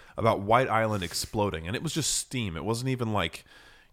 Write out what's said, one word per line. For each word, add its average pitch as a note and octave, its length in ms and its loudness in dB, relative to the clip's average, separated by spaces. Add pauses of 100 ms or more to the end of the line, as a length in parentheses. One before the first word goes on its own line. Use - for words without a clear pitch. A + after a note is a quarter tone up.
(180)
about G#2 220 4
White A2 300 4
Island G#2+ 340 2
exploding, F2 640 -2
and G#2 80 -4
it - 80 -4
was D#3+ 100 -4
just - 220 0
steam. G#2+ 400 -4
It D#2 80 -6
wasn't A#2 260 -2
even, B2 220 -2
like, F#2 320 -2 (500)